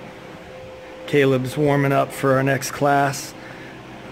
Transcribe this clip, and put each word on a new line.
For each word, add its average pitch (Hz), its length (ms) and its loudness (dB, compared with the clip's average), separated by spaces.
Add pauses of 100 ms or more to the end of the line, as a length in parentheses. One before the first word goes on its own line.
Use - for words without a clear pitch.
(1080)
Caleb's 135 500 4
warming 143 360 4
up 135 200 2
for 135 220 2
our 131 80 4
next 135 300 0
class. 139 600 2 (800)